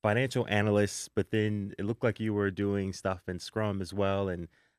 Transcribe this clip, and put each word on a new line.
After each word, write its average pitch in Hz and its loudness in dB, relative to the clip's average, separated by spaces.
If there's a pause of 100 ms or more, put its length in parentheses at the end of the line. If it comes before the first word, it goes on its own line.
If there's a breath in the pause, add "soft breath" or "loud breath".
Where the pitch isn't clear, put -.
financial 120 2
analysts, 104 2
but 101 0
then 104 0
it 98 -6
looked 110 -4
like 113 2
you 110 -2
were 101 2
doing 101 0
stuff 95 -4
in 90 -6
Scrum 104 -4
as 87 -8
well, 98 0
and, 87 -4 (300)